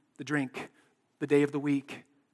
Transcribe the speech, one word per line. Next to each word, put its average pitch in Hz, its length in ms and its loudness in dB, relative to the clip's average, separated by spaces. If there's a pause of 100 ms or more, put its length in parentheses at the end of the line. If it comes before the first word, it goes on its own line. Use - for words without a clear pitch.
(180)
the 143 60 -12
drink, 139 460 -4 (480)
the - 80 -4
day 143 160 6
of 143 100 2
the 143 80 -4
week, 139 440 -2 (300)